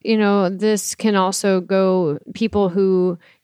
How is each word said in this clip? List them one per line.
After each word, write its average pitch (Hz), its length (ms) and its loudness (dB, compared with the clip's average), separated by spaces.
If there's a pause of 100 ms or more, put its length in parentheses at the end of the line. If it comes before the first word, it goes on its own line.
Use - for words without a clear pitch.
you 220 160 0
know, 202 320 2
this 202 460 -2
can 214 200 0
also 190 460 0
go, 185 580 0 (140)
people 202 360 0
who 185 480 0 (260)